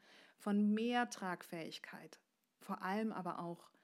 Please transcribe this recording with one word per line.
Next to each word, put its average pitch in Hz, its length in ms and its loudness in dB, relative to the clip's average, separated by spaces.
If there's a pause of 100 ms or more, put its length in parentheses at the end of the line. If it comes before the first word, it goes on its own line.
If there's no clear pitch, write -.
(360)
von 208 380 4
mehr 240 360 4
Tragfähigkeit, - 1120 -8 (400)
vor - 220 -6
allem 208 300 0
aber 175 280 -4
auch 170 300 -8 (140)